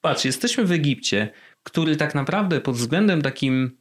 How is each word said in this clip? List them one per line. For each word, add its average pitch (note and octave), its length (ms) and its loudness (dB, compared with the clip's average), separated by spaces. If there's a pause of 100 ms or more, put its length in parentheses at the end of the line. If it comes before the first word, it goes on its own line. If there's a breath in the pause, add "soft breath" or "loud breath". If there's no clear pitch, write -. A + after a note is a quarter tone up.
patrz, - 240 0
jesteśmy A#3 400 0
w F3 80 2
Egipcie, C#3 560 0 (340 loud breath)
który D#3 340 0
tak D3+ 180 -2
naprawdę E3 460 0
pod B2+ 160 -2
względem D#3 460 2
takim C3 580 -2